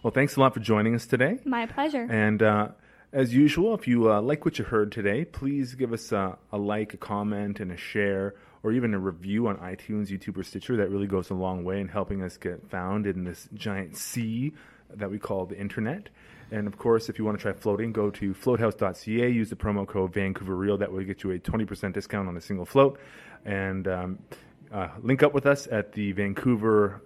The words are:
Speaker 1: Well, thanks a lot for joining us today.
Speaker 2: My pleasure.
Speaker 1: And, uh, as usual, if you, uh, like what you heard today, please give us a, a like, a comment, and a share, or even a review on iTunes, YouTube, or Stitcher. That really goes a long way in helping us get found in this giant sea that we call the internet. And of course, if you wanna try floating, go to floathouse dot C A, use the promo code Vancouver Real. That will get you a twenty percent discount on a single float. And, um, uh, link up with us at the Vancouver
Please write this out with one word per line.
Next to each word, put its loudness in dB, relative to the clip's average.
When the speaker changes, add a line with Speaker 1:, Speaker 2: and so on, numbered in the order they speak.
Speaker 1:
Well, 0
thanks 2
a 2
lot 6
for -4
joining 4
us -4
today. 2
Speaker 2:
My -2
pleasure. -2
Speaker 1:
And, 2
uh, 4
as 2
usual, 6
if -6
you, 6
uh, 6
like 0
what 0
you -2
heard 2
today, 0
please -4
give -2
us -6
a, 0
a -4
like, -2
a -18
comment, -4
and -6
a -10
share, -2
or 0
even 2
a -2
review -2
on -2
iTunes, -6
YouTube, -6
or -6
Stitcher. -4
That 2
really 0
goes -2
a -2
long -2
way -2
in -4
helping -4
us -8
get -8
found -2
in -2
this -10
giant -8
sea -4
that -6
we -6
call -4
the -10
internet. -6
And -4
of -8
course, 2
if -8
you -2
wanna 0
try -4
floating, -2
go 0
to -4
floathouse 2
dot -2
C -2
A, 4
use 0
the -6
promo -2
code 0
Vancouver -2
Real. 2
That -2
will -4
get -6
you -2
a -2
twenty -2
percent -6
discount -4
on -6
a -8
single -6
float. 6
And, -2
um, -4
uh, -4
link 2
up 6
with 0
us 2
at -4
the -2
Vancouver 2